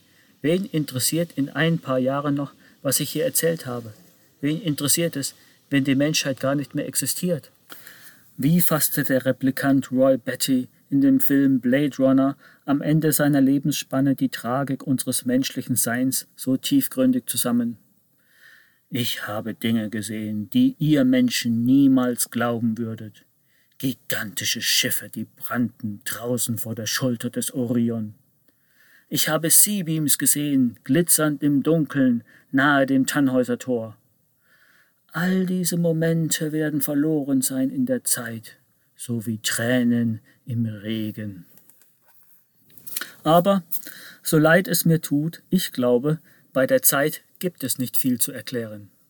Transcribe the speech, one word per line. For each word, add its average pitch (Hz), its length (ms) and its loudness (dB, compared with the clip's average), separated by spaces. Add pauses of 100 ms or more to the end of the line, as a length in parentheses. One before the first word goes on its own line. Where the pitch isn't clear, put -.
(420)
Wen 180 240 0
interessiert 156 720 -2
in 139 140 -2
ein 160 300 0
paar 131 200 -2
Jahren 143 360 0
noch, 139 160 -4 (300)
was - 180 -2
ich 151 120 -6
hier 156 140 -2
erzählt 160 400 -2
habe? 120 280 -10 (480)
Wen 151 200 -2
interessiert 160 540 -2
es, 139 200 -8 (340)
wenn 139 140 2
die 139 120 2
Menschheit 131 440 0
gar 139 160 0
nicht 143 200 -6
mehr 143 120 -4
existiert? 151 640 -4 (880)
Wie 165 260 4
fasste 151 420 0
der 131 220 0
Replikant 131 680 0
Roy 131 260 4
Batty 127 500 -2 (220)
in 139 120 2
dem 135 180 6
Film 135 420 2
Blade 135 360 2
Runner 135 380 4 (300)
am 143 160 0
Ende 151 300 2
seiner 143 300 2
Lebensspanne 135 720 2
die 131 140 0
Tragik 135 540 -4
unseres 127 420 -2
menschlichen 127 500 -2
Seins 127 600 -2
so 131 220 -2
tiefgründig 131 680 0
zusammen? 120 500 -2 (1120)
„Ich - 380 -4
habe 107 260 -6
Dinge 113 360 -2
gesehen, 107 600 -6
die 127 280 4
ihr 147 280 4
Menschen 120 600 2
niemals 131 640 4
glauben 117 460 -2
würdet. 110 460 -10 (540)
Gigantische 110 840 -6
Schiffe, - 480 -2
die 110 160 -8
brannten 113 800 -6
draußen 120 520 -4
vor 113 180 -8
der 110 100 -8
Schulter 120 440 -2
des - 240 -6
Orion. 117 640 -2 (920)
Ich 156 200 -2
habe 156 200 0
Seabeams 160 680 2
gesehen, 135 640 2
glitzernd 151 600 2
im 143 200 2
Dunkeln, 135 600 2 (280)
nahe 139 340 4
dem 135 200 2
Tannhäuser 127 540 0
Tor. 113 380 -6 (1160)
All 185 340 0
diese 180 320 -2
Momente 165 760 0
werden 151 300 -2
verloren 143 600 0
sein 131 280 -2
in 127 160 -2
der 123 180 -2
Zeit, 117 540 -6 (380)
so 117 300 -8
wie 110 140 -6
Tränen 117 800 0 (240)
im 117 200 -4
Regen.“ 107 800 -8 (1800)
Aber, 175 400 4 (600)
so 160 140 2
leid 160 300 6
es - 180 -2
mir 160 160 4
tut, 151 480 -4
ich 185 220 0
glaube, 123 480 2 (320)
bei 131 140 2
der 131 160 4
Zeit 147 400 0 (160)
gibt - 260 -8
es 123 140 -4
nicht 123 180 -4
viel 123 240 0
zu - 120 -4
erklären. 110 580 -10 (200)